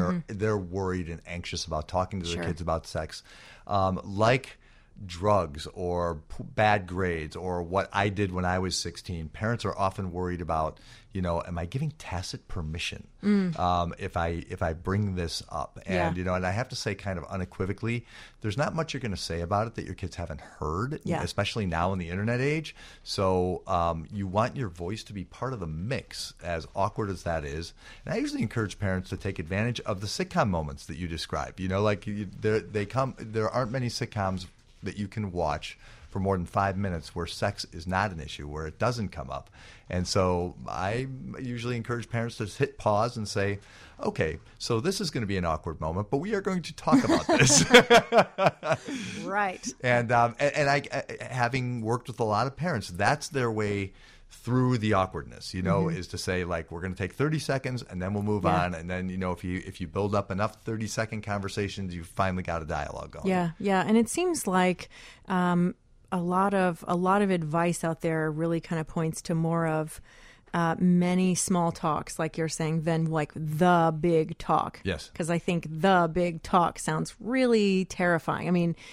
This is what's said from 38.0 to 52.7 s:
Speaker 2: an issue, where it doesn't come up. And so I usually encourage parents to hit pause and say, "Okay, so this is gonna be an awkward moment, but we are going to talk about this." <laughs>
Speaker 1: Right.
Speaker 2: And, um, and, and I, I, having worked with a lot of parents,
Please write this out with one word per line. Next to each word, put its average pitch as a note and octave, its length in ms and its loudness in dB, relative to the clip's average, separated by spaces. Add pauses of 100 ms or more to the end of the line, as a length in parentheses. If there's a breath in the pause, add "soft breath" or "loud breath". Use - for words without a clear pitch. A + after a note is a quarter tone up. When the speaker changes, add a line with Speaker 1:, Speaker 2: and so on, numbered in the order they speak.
Speaker 2:
an E2 80 -10
issue, - 280 -10
where D2+ 200 -6
it D2+ 100 -12
doesn't A#2 320 0
come C2+ 220 -10
up. C#2 180 -10 (400 loud breath)
And F2+ 180 0
so F2+ 460 2 (140)
I G2+ 400 -2 (340)
usually A#2+ 340 -4
encourage A#2 320 -4
parents A#2 300 -4
to A2 80 -4
hit - 320 0
pause G#2+ 400 2
and G#2 100 -4
say, G2+ 320 0 (400 loud breath)
"Okay, E2 380 -2 (220 soft breath)
so A2+ 200 0
this F#3+ 220 -2
is F3 80 -2
gonna A#2 160 -2
be F#2+ 120 0
an F2 80 0
awkward D#2+ 360 -2
moment, E2+ 300 -2
but C#3+ 60 2
we G3+ 180 -2
are G3 60 0
going F#3 200 0
to - 140 -10
talk - 280 2
about - 220 2
this." E3+ 400 6
<laughs> G#3 1600 6
Speaker 1:
Right. G3 400 -2 (160)
Speaker 2:
And, A#2+ 300 2
um, A#2+ 280 6
and, C#3+ 160 2
and C#3 140 2
I, C#3+ 140 2 (100)
I, B2+ 300 -6 (100)
having B2 480 0
worked A2+ 260 0
with A#2+ 120 -10
a A#2+ 40 2
lot G#2+ 220 2
of C3 100 -6
parents, C#3+ 340 -4